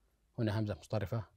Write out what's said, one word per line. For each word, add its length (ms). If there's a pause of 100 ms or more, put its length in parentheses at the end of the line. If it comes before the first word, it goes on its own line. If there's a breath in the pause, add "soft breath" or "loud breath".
(400)
هنا 200
همزة 140
متطرفة 500 (140)